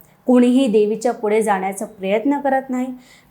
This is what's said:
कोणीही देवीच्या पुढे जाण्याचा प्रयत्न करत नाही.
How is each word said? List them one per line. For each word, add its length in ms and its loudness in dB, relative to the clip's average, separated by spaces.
कोणीही 420 4
देवीच्या 440 0
पुढे 300 0
जाण्याचा 460 -4
प्रयत्न 520 -2
करत 300 -2
नाही. 160 -6